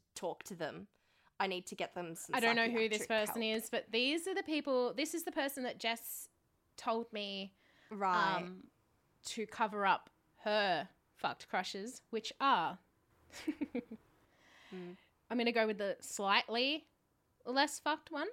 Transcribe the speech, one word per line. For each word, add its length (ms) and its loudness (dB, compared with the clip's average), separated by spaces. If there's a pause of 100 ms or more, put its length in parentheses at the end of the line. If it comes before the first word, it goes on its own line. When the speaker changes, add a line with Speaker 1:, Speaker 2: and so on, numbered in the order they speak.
(140)
Speaker 1:
talk 300 -6
to 100 -12
them. 320 -6 (540)
I 60 2
need 200 -4
to 80 -10
get 200 -4
them 200 -4
some 200 -6
Speaker 2:
I 60 2
don't 160 6
know 120 4
who 200 2
this 140 0
Speaker 1:
psychiatric 260 2
Speaker 2:
person 140 -2
Speaker 1:
help. 200 0
Speaker 2:
is, 80 -10
but 220 -2
these 340 2
are 80 -2
the 80 0
people, 540 2
this 180 -2
is 100 -4
the 80 -4
person 320 -2
that 140 -4
Jess 500 -6 (480)
told 360 -2
me, 400 -6 (380)
Speaker 1:
Right. 460 4
Speaker 2:
um, 280 -8 (600)
to 200 -4
cover 400 0
up 240 2 (340)
her 440 2 (280)
fucked 320 -4
crushes, 640 -4
which 300 -4
are 380 4 (680)
<laughs> 120 -2 (1160)
Speaker 1:
Mm. 220 -10 (340)
Speaker 2:
I'm 80 0
gonna 140 2
go 140 4
with 120 -2
the 220 -2
slightly 840 2 (640)
less 320 2
fucked 320 -2
one 220 -2